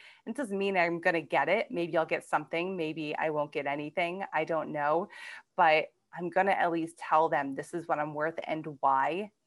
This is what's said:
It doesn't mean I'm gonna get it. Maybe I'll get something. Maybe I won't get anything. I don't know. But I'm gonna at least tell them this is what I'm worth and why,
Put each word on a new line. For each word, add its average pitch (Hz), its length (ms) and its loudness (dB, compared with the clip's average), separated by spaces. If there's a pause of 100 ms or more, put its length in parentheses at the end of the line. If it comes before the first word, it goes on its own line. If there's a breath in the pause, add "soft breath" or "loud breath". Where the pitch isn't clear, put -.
(260 loud breath)
It 226 100 -8
doesn't 202 220 -4
mean 196 180 0
I'm 170 240 2
gonna 170 220 2
get 143 260 0
it. 202 220 2
Maybe 170 260 -2
I'll 160 100 4
get 160 180 -2
something. 170 520 -2
Maybe 156 400 -4
I 160 140 -2
won't 151 220 -2
get 143 140 -4
anything. 170 560 -4 (100)
I 156 120 0
don't 156 280 -2
know. 151 360 0 (480 loud breath)
But 156 320 6 (240)
I'm 175 180 -6
gonna 190 220 4
at 175 200 2
least 165 260 -4
tell 160 320 4
them 139 240 -2
this 147 200 -8
is 165 140 -6
what 151 100 0
I'm 151 160 -4
worth 156 300 -2
and 156 220 -4 (140)
why, 147 520 0 (140)